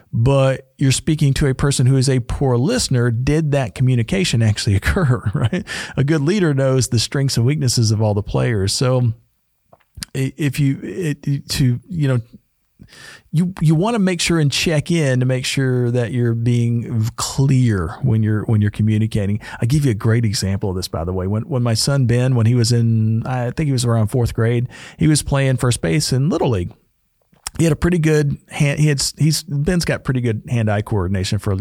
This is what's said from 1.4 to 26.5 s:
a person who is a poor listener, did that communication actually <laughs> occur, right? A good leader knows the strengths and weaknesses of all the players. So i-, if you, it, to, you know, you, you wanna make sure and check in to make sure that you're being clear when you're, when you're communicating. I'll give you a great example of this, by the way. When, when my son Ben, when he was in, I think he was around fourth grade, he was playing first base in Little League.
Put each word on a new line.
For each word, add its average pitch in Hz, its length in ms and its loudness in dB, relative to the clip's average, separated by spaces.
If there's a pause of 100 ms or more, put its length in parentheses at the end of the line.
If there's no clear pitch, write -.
a 131 80 0
person 139 320 0
who 135 100 4
is 131 120 2
a 131 100 2
poor 123 380 0
listener, 123 560 0
did 143 400 0
that 135 240 -2
communication 127 680 0
actually 107 340 2
<laughs> - 0 -
occur, 127 580 0
right? 143 300 -2 (320)
A 139 60 0
good 147 200 2
leader 175 300 2
knows 135 360 2
the 117 100 0
strengths 139 380 -2
and 117 100 2
weaknesses 123 460 2
of 107 100 0
all 107 120 2
the 101 100 -2
players. 117 480 -2
So 127 400 0 (1040)
i-, 135 200 -2
if 143 220 -2
you, 139 240 0
it, 156 680 -6
to, 123 380 0
you 156 200 -2
know, 127 120 0 (1120)
you, 180 300 0
you 160 140 4
wanna 220 240 0
make 185 200 0
sure 170 200 0
and 147 120 2
check 151 400 -2
in 143 300 2
to 127 60 0
make 127 180 -2
sure 127 460 0
that 120 220 -2
you're 120 200 0
being 117 760 0 (100)
clear 127 720 0 (100)
when 110 220 0
you're, 107 220 0
when 107 180 2
you're 104 80 2
communicating. 107 680 0 (200)
I'll 120 80 -2
give 143 160 0
you 135 60 2
a 107 40 0
great 113 300 0
example 98 460 -2
of 90 60 -4
this, 92 120 -6
by 82 160 -6
the 90 80 -4
way. 92 140 -2
When, 107 160 -2
when 127 200 -2
my 117 120 0
son 139 320 0
Ben, 123 280 2
when 113 120 4
he 117 80 4
was 117 180 2
in, 113 540 2
I 127 240 -4
think 156 160 -2
he 139 60 0
was 123 120 0
around 113 220 2
fourth 120 260 0
grade, 120 360 0 (280)
he - 100 2
was 151 160 4
playing 135 360 0
first 123 240 0
base 160 320 0
in 139 160 0
Little 262 180 0
League. 95 240 -2 (840)